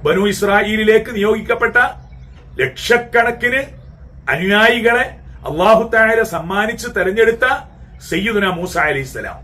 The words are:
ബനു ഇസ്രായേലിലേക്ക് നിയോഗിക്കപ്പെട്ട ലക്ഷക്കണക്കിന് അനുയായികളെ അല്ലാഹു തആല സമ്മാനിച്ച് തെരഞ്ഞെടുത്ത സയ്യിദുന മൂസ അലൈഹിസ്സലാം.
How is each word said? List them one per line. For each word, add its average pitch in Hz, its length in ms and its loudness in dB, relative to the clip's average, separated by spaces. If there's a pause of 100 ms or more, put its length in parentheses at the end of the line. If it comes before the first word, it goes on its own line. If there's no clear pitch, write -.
ബനു 180 240 0
ഇസ്രായേലിലേക്ക് 214 880 0
നിയോഗിക്കപ്പെട്ട 220 600 0 (840)
ലക്ഷക്കണക്കിന് 233 1040 0 (640)
അനുയായികളെ 226 880 2 (320)
അല്ലാഹു 220 460 4
തആല 220 280 4
സമ്മാനിച്ച് 196 760 -4
തെരഞ്ഞെടുത്ത 220 520 2 (640)
സയ്യിദുന 196 360 0
മൂസ 175 320 -4
അലൈഹിസ്സലാം. 143 640 -4